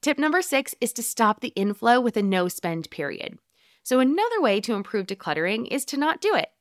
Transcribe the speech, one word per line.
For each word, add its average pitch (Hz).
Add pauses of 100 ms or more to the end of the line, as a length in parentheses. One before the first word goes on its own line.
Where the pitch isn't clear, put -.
Tip 302
number 311
six 277
is 240
to 233
stop 214
the 247
inflow 226
with 240
a 208
no-spend 180
period. - (460)
So 254
another 392
way 214
to 220
improve 202
decluttering 190
is 277
to -
not 302
do 403
it. 254 (120)